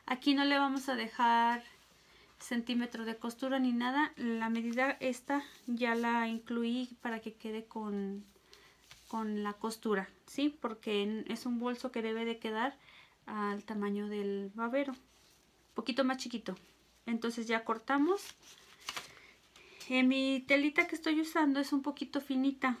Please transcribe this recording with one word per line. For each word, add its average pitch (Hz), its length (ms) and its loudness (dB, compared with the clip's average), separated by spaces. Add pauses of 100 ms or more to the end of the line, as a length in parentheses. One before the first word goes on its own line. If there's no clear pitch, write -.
Aquí 254 280 2
no 277 100 4
le 285 140 4
vamos 269 300 2
a 254 80 0
dejar 233 640 4 (800)
centímetro 240 640 -2
de 226 120 -4
costura 262 440 -2
ni 254 100 4
nada. 254 460 2
La 226 320 0
medida 233 500 0
esta 277 460 -2 (240)
ya 233 260 2
la 233 320 2
incluí 233 720 -2
para 226 200 -6
que 220 140 -10
quede 220 300 -8
con, 202 600 -6 (800)
con 214 380 -2
la 208 80 -2
costura, 208 560 -2 (180)
¿sí? 285 220 0 (120)
Porque 214 440 -2
en, 220 240 -2
es 233 180 -6
un 240 140 -2
bolso 247 320 -4
que 233 100 -4
debe 220 220 -2
de 226 140 -2
quedar 226 380 -4 (500)
al 208 380 -4
tamaño 208 440 -2
del 202 460 -4
babero, 254 400 -2 (800)
poquito 262 300 0
más 262 140 0
chiquito. 233 400 -6 (480)
Entonces 233 400 -2
ya 226 180 0
cortamos. 285 580 2 (1700)
Eh, 254 140 4
mi 269 380 4
telita 285 460 4
que 330 100 -4
estoy 320 240 0
usando 302 400 2
es 269 120 0
un 277 80 2
poquito 277 400 -4
finita, 269 600 0